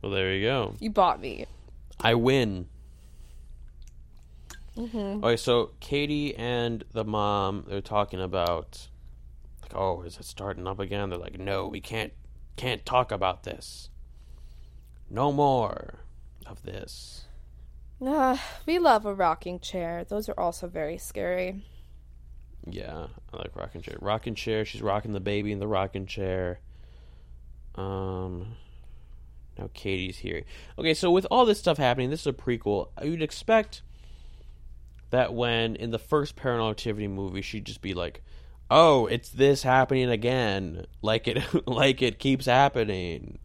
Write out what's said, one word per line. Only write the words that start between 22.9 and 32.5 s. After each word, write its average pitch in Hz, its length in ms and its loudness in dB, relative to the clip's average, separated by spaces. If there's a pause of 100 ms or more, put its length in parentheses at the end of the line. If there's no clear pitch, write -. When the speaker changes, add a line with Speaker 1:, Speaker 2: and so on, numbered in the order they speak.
Speaker 1:
I - 40 -14
like - 180 -10
rocking - 280 -10
chair. - 180 -10
Rocking 110 340 -2
chair. 110 300 -2
She's 107 180 -10
rocking 107 300 0
the 98 80 -2
baby 104 320 -2
in 101 60 -4
the 98 100 -2
rocking 95 380 0
chair. 92 540 -2 (1120)
Um, 95 800 -4 (1040)
now 98 160 -8
Katie's 92 440 -4
here. 82 260 -6 (340)
Okay, 160 160 4
so 175 160 4
with 185 200 6
all 247 140 8
this 214 140 6
stuff 160 180 4
happening, 127 320 4
this 151 120 -2
is - 80 -2
a 135 40 0
prequel. 113 560 0 (140)